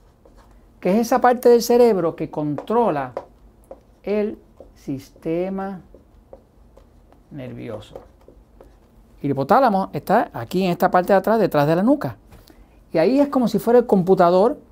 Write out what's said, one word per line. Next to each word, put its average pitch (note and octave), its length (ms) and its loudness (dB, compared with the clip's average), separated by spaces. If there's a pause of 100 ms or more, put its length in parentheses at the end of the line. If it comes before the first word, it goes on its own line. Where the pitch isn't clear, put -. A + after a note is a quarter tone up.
(800)
que F3+ 140 -2
es G#3+ 60 2
esa A#3+ 240 0
parte B3 260 4
del A#3+ 140 6
cerebro A3+ 520 2
que D#3 160 -8
controla D3+ 840 -4 (920)
el G#3 340 -4 (360)
sistema F3+ 1040 -8 (1500)
nervioso. A#2+ 640 -14 (1200)
El C#3+ 100 -6
hipotálamo F#3+ 640 0
está F3+ 400 -2
aquí D3 300 -6
en F#3+ 80 -2
esta F3+ 180 -2
parte F3+ 240 0
de F#3+ 60 4
atrás, G#3+ 220 0
detrás D3 260 0
de D#3+ 80 2
la F3+ 80 0
nuca. B3 360 -2 (720)
Y E3 60 0
ahí G#3 200 2
es C#4+ 100 4
como B3+ 200 -2
si G#3 100 -2
fuera A#3+ 220 4
el A#3 60 -4
computador F#3 720 2 (120)